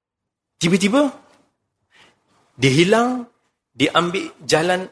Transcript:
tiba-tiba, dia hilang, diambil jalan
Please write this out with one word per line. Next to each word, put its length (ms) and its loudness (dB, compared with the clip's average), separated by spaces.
tiba-tiba, 480 0
dia 160 2
hilang, 560 2
diambil 720 -2
jalan 480 -2